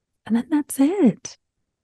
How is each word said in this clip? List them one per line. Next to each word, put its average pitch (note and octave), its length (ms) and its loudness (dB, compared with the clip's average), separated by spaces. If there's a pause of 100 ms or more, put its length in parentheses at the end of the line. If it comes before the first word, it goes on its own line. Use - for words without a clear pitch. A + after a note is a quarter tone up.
(260)
And A3 100 -2
then A#3 140 -2
that's D4 280 -4
it. C#4+ 600 0 (460)